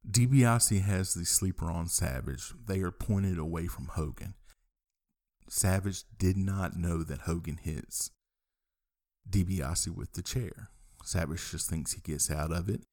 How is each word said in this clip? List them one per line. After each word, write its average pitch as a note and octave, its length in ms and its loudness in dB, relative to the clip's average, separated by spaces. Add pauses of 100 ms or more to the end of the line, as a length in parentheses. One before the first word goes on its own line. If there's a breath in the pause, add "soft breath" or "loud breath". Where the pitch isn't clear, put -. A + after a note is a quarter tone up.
DiBiase A#2+ 720 6
has F#2+ 320 2
the F2 120 -4
sleeper F2 440 2
on E2+ 180 -2
Savage. C2+ 640 -2 (120)
They F#2+ 140 -2
are F2+ 120 0
pointed G2 460 0
away E2 300 -4
from - 260 -8
Hogan. D#2+ 400 -6 (1120 soft breath)
Savage F#2+ 560 0 (140)
did F#2 200 2
not F#2+ 380 -2
know E2+ 280 0
that C#2+ 180 -8
Hogan E2 360 -4
hits - 540 -6 (1160)
DiBiase F2+ 600 0
with F2 240 -10
the F#2 80 -6
chair. - 480 -6 (340)
Savage E2 480 -4
just - 180 -6
thinks - 240 -2
he - 80 -8
gets D2 300 -2
out D2+ 200 -2
of F2 180 -2
it. - 120 -4 (120)